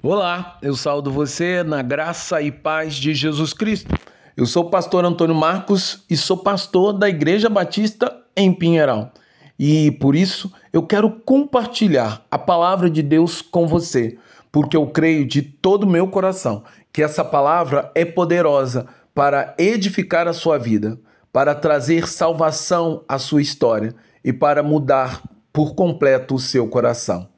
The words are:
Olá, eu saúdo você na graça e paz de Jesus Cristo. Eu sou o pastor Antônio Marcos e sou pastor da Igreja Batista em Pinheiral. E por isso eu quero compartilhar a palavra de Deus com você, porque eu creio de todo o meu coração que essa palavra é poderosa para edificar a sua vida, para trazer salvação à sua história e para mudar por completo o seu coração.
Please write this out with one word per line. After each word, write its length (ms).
Olá, 600
eu 120
saúdo 360
você 500
na 220
graça 580
e 100
paz 440
de 180
Jesus 400
Cristo. 400
Eu 120
sou 180
o 60
pastor 340
Antônio 300
Marcos 760
e 80
sou 200
pastor 540
da 160
Igreja 400
Batista 720
em 160
Pinheiral. 640
E 320
por 240
isso 360
eu 80
quero 300
compartilhar 1200
a 80
palavra 500
de 140
Deus 400
com 240
você, 500
porque 240
eu 120
creio 360
de 200
todo 400
o 60
meu 180
coração 560
que 120
essa 200
palavra 680
é 100
poderosa 840
para 420
edificar 720
a 60
sua 240
vida, 420
para 220
trazer 540
salvação 1000
à 120
sua 240
história 500
e 100
para 300
mudar 580
por 220
completo 580
o 60
seu 280
coração. 720